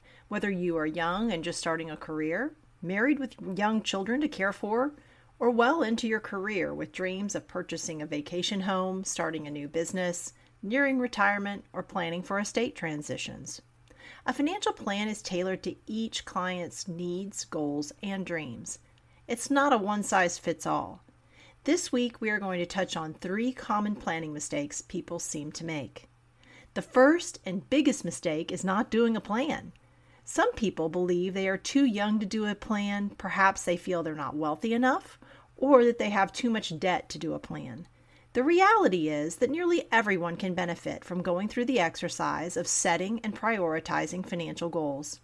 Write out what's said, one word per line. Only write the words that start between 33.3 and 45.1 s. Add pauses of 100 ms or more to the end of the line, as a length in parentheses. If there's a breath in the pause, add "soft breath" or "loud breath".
they
feel
they're
not
wealthy
enough, (400 loud breath)
or
that
they
have
too
much
debt
to
do
a
plan. (460 soft breath)
The
reality
is
that
nearly
everyone
can
benefit
from
going
through
the
exercise
of
setting
and
prioritizing
financial
goals.